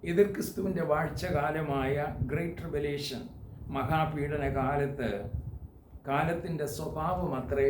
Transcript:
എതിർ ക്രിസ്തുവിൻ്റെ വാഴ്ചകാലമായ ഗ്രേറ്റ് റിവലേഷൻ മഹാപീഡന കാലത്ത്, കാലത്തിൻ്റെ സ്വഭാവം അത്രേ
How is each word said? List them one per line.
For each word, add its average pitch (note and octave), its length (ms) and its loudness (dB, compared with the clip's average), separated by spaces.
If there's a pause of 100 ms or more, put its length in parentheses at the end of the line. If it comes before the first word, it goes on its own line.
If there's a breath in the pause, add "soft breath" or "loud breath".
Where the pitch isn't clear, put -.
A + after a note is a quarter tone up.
(100)
എതിർ G3+ 240 8
ക്രിസ്തുവിൻ്റെ F#3 560 -2
വാഴ്ചകാലമായ D3+ 1040 2 (360)
ഗ്രേറ്റ് E3+ 360 -2
റിവലേഷൻ D3 560 -2 (540)
മഹാപീഡന D3+ 680 0 (140)
കാലത്ത്, C3+ 520 0 (1000)
കാലത്തിൻ്റെ D#3+ 580 0 (100)
സ്വഭാവം D#3+ 640 -2
അത്രേ C#3 320 4